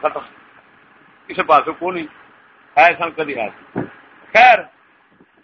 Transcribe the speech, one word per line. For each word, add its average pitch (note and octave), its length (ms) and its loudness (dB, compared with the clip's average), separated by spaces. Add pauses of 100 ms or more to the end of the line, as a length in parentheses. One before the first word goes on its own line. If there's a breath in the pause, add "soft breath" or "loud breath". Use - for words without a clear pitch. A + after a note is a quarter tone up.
ختم، D3+ 200 -6 (1040)
کسے - 160 -6
پاسوں D3+ 300 2
کوئی F3+ 220 -8
نہیں E3 120 -10 (720)
ہے E3 100 6 (100)
سن، E3+ 120 -6
کدی D3 260 -8
ہے A2 120 -6
سن۔ - 320 -14 (540)
خیر، A#3 240 6 (840)